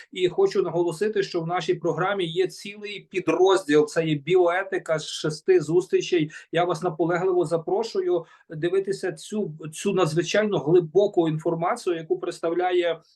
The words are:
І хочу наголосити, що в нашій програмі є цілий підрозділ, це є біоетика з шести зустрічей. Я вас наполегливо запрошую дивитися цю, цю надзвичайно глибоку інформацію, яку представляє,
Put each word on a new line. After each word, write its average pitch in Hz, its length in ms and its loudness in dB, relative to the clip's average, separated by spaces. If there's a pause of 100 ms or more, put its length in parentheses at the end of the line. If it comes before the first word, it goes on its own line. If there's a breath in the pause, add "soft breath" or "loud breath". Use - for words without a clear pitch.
(140 loud breath)
І 185 160 0
хочу 196 340 2
наголосити, 175 600 0
що - 180 -4
в 165 60 -4
нашій 180 280 -2
програмі 180 500 -2
є 170 220 -2
цілий 202 640 -12
підрозділ, 170 760 4
це 165 200 -2
є 156 80 2
біоетика 170 840 0
з 156 80 -8 (120)
шести 160 420 2
зустрічей. 175 720 0 (220 loud breath)
Я 165 120 2
вас 165 180 -4
наполегливо 175 640 0
запрошую 175 800 -2 (240 loud breath)
дивитися 175 640 -2
цю, 185 400 -6 (200)
цю 202 200 -2
надзвичайно 180 640 0
глибоку 170 720 4
інформацію, 170 680 -2
яку 165 220 -4
представляє, 175 840 0 (140 soft breath)